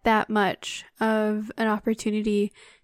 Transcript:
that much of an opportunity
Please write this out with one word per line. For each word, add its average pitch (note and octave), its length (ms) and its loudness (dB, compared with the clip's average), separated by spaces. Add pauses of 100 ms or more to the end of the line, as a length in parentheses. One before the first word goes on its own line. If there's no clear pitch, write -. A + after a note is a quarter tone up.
that A3 260 2
much - 560 -2 (160)
of G#3+ 560 0
an A3+ 100 0
opportunity G#3+ 840 0 (300)